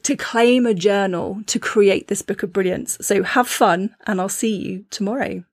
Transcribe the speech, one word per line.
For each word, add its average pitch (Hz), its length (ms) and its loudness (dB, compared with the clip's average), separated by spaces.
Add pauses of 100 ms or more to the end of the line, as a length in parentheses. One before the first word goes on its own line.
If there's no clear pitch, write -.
to 285 120 0
claim 240 500 2
a 226 100 2
journal 190 720 0
to - 100 -2
create - 520 2
this 202 120 -2
Book - 220 -6
of 175 100 -8
Brilliance. 180 480 -2
So 196 220 0
have 247 240 0
fun, 190 480 0 (100)
and 190 160 -2
I'll 196 80 -2
see 220 260 -2
you 185 360 -8
tomorrow. 196 600 -4